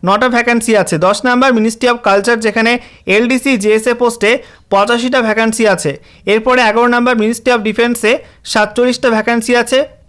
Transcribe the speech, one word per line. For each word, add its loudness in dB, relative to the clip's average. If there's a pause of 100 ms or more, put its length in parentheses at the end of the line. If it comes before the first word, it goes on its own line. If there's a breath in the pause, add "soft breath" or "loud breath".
নটা 2
ভ্যাকান্সি 0
আছে। -2 (120)
দশ 2 (100)
নাম্বার 2
Ministry -2
of -4 (100)
Culture, 0
যেখানে 0 (440 loud breath)
এলডিসি 0 (100)
জেএসএ 0
পোস্টে 0 (400 loud breath)
পঁচাশিটা 0
ভ্যাকান্সি 0 (100)
আছে। -4 (420 soft breath)
এরপরে 2 (100)
এগারো 2
নাম্বার 2
Ministry -2
of -2
Defense-এ 0 (380 loud breath)
সাতচল্লিশটা 0
ভ্যাকান্সি -2
আছে। 0 (300)